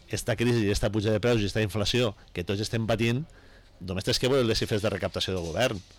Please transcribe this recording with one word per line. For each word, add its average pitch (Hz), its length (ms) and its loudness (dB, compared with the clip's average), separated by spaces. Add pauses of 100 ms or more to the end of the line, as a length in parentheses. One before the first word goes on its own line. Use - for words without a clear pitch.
esta 110 260 -4
crisi 117 300 2
i 98 60 4
esta 104 200 0
puja 107 200 0
de 107 100 2
preus 120 200 4
i 101 40 2
esta 110 160 0
inflació 107 540 0 (180)
que 87 100 -4
tots 98 180 -2
estem 113 260 -2
patint, 117 380 0 (540)
només 92 240 -6
tens 123 160 -2
que 131 80 2
veure 131 160 4
les 110 160 2
xifres 107 220 0
de 107 80 0
recaptació 95 460 -2
del 87 100 -2
govern. 98 340 0 (200)